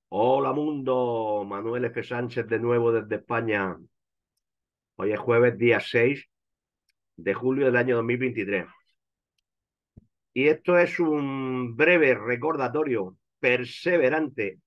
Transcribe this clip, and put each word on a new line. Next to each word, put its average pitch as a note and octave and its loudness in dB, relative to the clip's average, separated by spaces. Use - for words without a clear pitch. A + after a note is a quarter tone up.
Hola, C3 2
mundo. B2+ -2
Manuel A2+ -4
F. A#2 -6
Sánchez A#2+ -6
de A2 -2
nuevo A#2 2
desde G#2+ -2
España. G#2 -2
Hoy G2 -2
es G#2+ -2
jueves, A#2 4
día A2+ 4
seis B2+ 0
de E2+ -2
julio C3 0
del B2 4
año B2 2
dos A2+ -2
mil A#2+ -2
veintitrés. G#2 -4
Y C3+ 2
esto E3 2
es F3 2
un C3+ -2
breve D#3 4
recordatorio A#2+ -2
perseverante C3 0